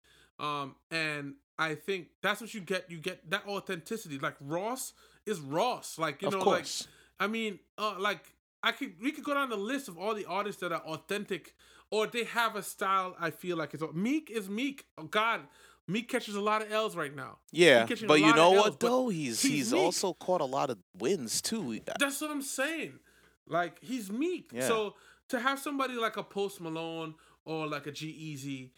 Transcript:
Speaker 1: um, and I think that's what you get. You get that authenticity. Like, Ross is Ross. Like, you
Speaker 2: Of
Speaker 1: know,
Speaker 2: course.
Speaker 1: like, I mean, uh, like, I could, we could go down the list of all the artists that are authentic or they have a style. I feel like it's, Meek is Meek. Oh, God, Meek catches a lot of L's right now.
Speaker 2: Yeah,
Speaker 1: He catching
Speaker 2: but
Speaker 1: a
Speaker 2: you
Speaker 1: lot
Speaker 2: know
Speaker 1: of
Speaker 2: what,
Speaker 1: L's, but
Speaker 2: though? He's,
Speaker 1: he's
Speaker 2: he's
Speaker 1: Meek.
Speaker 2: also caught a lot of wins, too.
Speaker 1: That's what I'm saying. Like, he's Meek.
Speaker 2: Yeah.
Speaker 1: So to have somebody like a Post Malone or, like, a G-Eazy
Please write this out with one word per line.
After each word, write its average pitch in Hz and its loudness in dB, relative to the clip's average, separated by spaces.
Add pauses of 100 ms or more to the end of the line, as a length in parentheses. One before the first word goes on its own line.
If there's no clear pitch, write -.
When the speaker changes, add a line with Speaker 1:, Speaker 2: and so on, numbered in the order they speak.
(400)
Speaker 1:
um, 143 -4 (160)
and 151 -4 (240)
I 156 0
think 180 -6 (140)
that's 196 0
what 220 -12
you 220 -10
get. 180 -4
You 175 -12
get 165 -8
that 202 -2
authenticity. 185 -6
Like, 147 -2
Ross 185 -4 (320)
is 202 -2
Ross. 160 -2
Like, 156 -2
you 190 0
Speaker 2:
Of 196 0
Speaker 1:
know, 190 0
Speaker 2:
course. 185 2 (320)
Speaker 1:
like, 196 2
I 214 0
mean, 220 -4 (180)
uh, 208 -2
like, 196 -2 (300)
I 226 4
could, 226 -6
we 269 -2
could 294 -10
go 294 -2
down 277 0
the 220 -4
list 262 -4
of 170 -12
all 208 -2
the 185 -6
artists 196 -4
that 175 -2
are 156 -2
authentic 185 -6 (340)
or 214 2
they 226 -2
have 220 0
a 196 -4
style. 190 0
I 165 0
feel 175 -6
like 151 -4
it's, 156 -6 (100)
Meek 254 0
is 202 -6
Meek. 269 -4 (140)
Oh, 160 -10
God, 214 2 (460)
Meek 220 -2
catches 226 -4
a 202 -4
lot 214 2
of 208 -8
L's 214 0
right 147 -4
now. 127 -12 (120)
Speaker 2:
Yeah, 147 10
Speaker 1:
He 113 2
catching 117 -4
Speaker 2:
but 151 10
Speaker 1:
a - 10
Speaker 2:
you 156 8
Speaker 1:
lot 151 10
Speaker 2:
know 170 10
Speaker 1:
of 190 10
Speaker 2:
what, 208 8
Speaker 1:
L's, - 0
but 233 2
Speaker 2:
though? 254 4
He's, 135 -2
Speaker 1:
he's 269 2
Speaker 2:
he's 143 0
Speaker 1:
Meek. 381 6
Speaker 2:
also - 2
caught 180 0
a 143 0
lot 135 0
of 110 -2 (220)
wins, 131 0
too. 151 -2 (200)
Speaker 1:
That's 277 0
what 302 -4
I'm 285 -4
saying. 277 -4 (540)
Like, 170 -2
he's 220 -8
Meek. 302 -4
Speaker 2:
Yeah. 240 -2
Speaker 1:
So 220 0 (340)
to 247 -2
have 269 0
somebody 269 -4
like 226 -2
a 196 -4
Post 196 -4
Malone 160 -6 (300)
or, 156 -4
like, 147 -6
a 147 -8
G-Eazy 139 -10